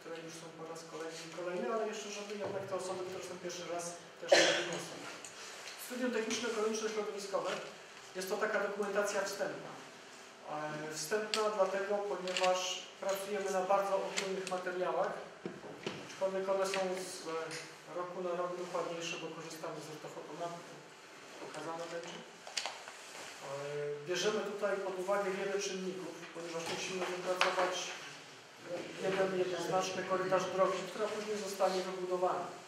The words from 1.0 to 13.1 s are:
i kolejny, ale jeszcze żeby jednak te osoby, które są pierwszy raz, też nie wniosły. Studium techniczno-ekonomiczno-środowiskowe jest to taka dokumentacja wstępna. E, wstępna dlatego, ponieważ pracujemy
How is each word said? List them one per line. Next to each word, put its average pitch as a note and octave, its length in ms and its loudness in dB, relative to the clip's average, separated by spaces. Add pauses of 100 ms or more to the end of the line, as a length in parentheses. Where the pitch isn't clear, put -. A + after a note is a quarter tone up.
i E3 120 -8
kolejny, F3+ 360 0
ale G#3+ 180 2
jeszcze G#3 160 -6 (100)
żeby G#3 140 -6 (100)
jednak F#3+ 260 -2
te F#3+ 140 -2
osoby, F#3 260 -2
które F#3 200 -6
są F3+ 140 -6
pierwszy F3 300 -4
raz, F3 120 -2 (360)
też E3+ 120 2
nie F3+ 220 10 (100)
wniosły. - 320 -4 (880)
Studium B3 300 2
techniczno-ekonomiczno-środowiskowe G#3 1300 2 (680)
jest F#3+ 140 -4
to G#3 140 2
taka G3+ 220 4
dokumentacja G3+ 560 2
wstępna. - 480 -2 (1200)
E, D3+ 80 -6
wstępna G#3+ 440 2 (140)
dlatego, G3 360 4 (200)
ponieważ F#3 460 4 (420)
pracujemy G3 500 0